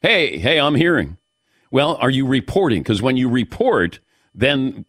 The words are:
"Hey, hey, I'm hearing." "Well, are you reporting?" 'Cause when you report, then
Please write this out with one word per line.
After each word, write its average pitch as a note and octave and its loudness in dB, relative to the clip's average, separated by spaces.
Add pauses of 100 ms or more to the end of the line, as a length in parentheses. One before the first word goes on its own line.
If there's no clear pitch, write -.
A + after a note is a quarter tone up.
"Hey, D#3 0
hey, C#3+ 0
I'm D3 2
hearing." C3 0 (540)
"Well, C#3+ 0
are B2 0
you C3+ 0
reporting?" B2+ 0
'Cause G2+ -2
when B2+ 0
you B2+ 0
report, B2 0 (340)
then C3 -2